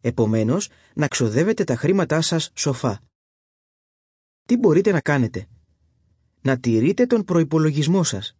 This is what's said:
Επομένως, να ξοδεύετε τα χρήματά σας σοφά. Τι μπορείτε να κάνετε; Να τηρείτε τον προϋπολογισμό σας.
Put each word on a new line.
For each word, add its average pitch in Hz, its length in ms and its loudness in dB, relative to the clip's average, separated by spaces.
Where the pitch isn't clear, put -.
Επομένως, 113 680 0
να 147 140 -2
ξοδεύετε 156 560 0
τα 127 120 -2
χρήματά 156 440 0
σας 160 340 -2
σοφά. 123 460 -4
Τι 247 140 0
μπορείτε 196 360 4
να 160 80 2
κάνετε; 131 460 -2
Να 135 180 0
τηρείτε 127 480 2
τον 233 180 0
προϋπολογισμό 156 760 0
σας. 101 380 -6